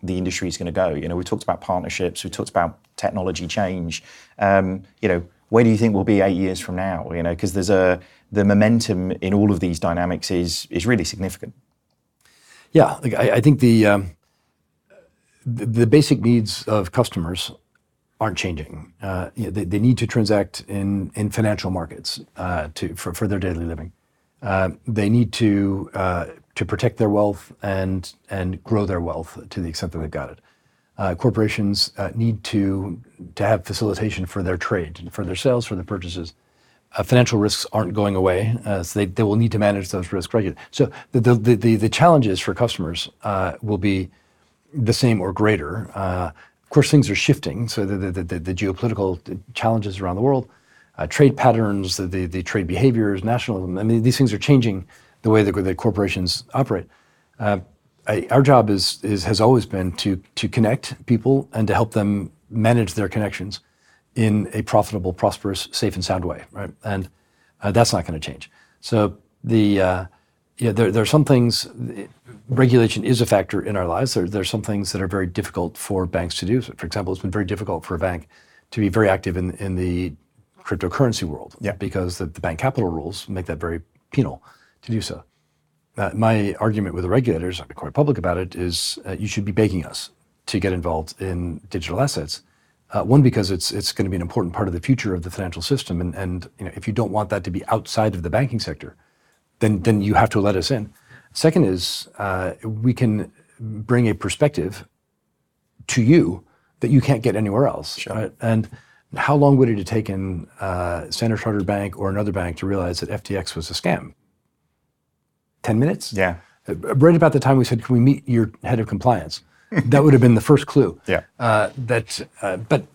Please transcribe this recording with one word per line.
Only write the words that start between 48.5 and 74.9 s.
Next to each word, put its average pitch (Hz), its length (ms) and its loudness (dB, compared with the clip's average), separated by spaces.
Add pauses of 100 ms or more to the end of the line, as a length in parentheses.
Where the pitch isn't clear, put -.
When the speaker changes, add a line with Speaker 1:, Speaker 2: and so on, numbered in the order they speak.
Speaker 2:
geopolitical 95 640 -2 (340)
challenges 104 460 -2
around 90 160 -4
the 101 60 -4
world, 131 260 2 (500)
uh, 82 100 -4
trade 139 280 4
patterns, 104 640 2
the, 95 100 -4
the, 92 180 -4
the 87 180 -6
trade 92 240 -4
behaviors, 101 540 2
nationalism, 95 560 -2
I 98 60 -4
mean, 113 180 2
these 123 160 2
things 123 140 2
are 104 60 -2
changing 117 500 2 (360)
the 113 60 2
way 110 140 6
that, 98 80 2
that 95 240 0
corporations 95 800 -2
operate. 120 340 -2 (500)
Uh, 104 220 -2 (480)
I, 107 220 0
our 135 140 6
job 123 260 6
is, - 340 -2
is, 101 200 -2
has 104 180 0
always 117 240 6
been 92 280 -4
to, 95 280 -2 (140)
to - 120 -4
connect - 600 -2
people 131 460 2
and 110 140 0
to 104 60 0
help 113 200 0
them 101 380 0 (200)
manage 113 420 2
their 98 160 -2
connections 101 520 -6 (520)
in 107 400 2
a 107 80 -2
profitable, 101 500 0
prosperous, 98 600 -2
safe, 101 240 -2
and 90 100 -6
sound 92 180 -2
way, 80 280 -8
right? 98 200 -12 (120)
And, 98 260 -6 (520)
uh, 104 100 -2
that's 113 200 4
not 87 140 -2
gonna 80 140 -6
change. - 320 -14 (280)
So 104 380 0 (260)
the, 107 380 2
uh, 90 240 0 (540)
yeah, 120 120 0
there, 101 200 2
there 113 100 2
are 104 60 0
some 151 180 4
things, 120 420 2 (800)
regulation 120 560 4
is 120 180 2
a 117 40 2
factor 98 340 2
in 104 160 -4
our 92 120 -2
lives. 101 260 -2
There, 90 140 0
there 98 140 -4
are 92 40 -4
some 107 160 -4
things 101 300 -4